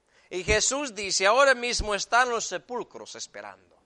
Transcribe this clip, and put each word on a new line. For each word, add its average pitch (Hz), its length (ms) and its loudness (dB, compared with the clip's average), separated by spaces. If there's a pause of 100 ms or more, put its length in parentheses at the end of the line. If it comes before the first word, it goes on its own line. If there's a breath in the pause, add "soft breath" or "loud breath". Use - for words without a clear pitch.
(300 soft breath)
Y 175 140 -6
Jesús 214 500 0
dice, 190 340 0
"Ahora 262 260 6
mismo 233 400 -4
están 233 360 2
los 233 160 -4
sepulcros 170 720 -10
esperando". 98 600 -16 (100)